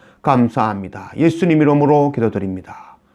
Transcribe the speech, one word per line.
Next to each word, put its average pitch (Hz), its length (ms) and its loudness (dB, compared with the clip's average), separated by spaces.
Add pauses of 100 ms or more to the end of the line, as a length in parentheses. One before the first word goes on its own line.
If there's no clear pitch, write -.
(220)
감사합니다. 110 960 -2
예수님 160 460 2
이름으로 143 480 2
기도드립니다. 98 840 -6 (180)